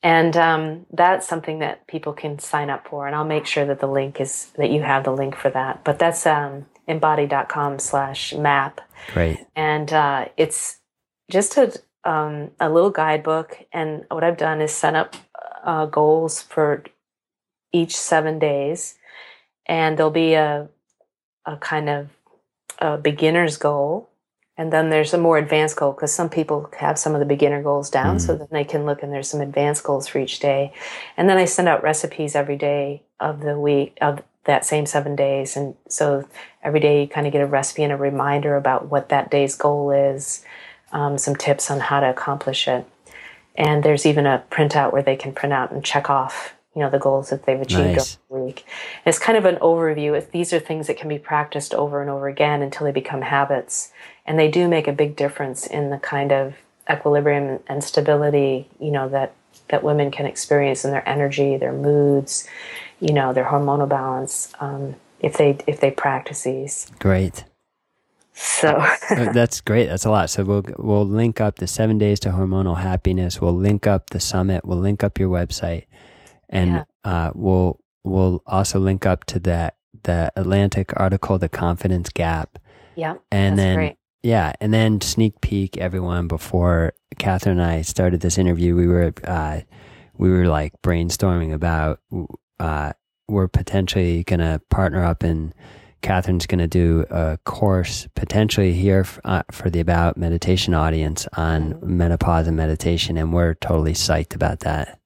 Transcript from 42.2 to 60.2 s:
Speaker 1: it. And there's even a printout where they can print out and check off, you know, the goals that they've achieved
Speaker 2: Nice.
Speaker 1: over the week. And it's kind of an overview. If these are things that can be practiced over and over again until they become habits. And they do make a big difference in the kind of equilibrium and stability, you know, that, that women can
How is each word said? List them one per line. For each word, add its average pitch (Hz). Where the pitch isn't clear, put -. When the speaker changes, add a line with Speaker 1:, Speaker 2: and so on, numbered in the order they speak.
Speaker 1:
it. 127
And 151
there's 147
even 147
a 131
printout 147
where 139
they 135
can 135
print 143
out 127
and 139
check -
off, 135
you 151
know, 139
the 139
goals 135
that -
they've 131
achieved -
Speaker 2:
Nice. -
Speaker 1:
over 131
the 127
week. -
And 170
it's 160
kind 226
of 202
an 180
overview. 156
If 151
these 170
are 165
things 156
that 147
can 156
be 147
practiced 147
over 143
and 143
over 139
again 147
until 139
they 143
become 139
habits. 139
And 156
they 156
do 175
make 160
a 143
big 147
difference 139
in 147
the 139
kind 143
of 135
equilibrium 143
and 143
stability, 143
you 151
know, 135
that, 135
that 147
women 147
can 143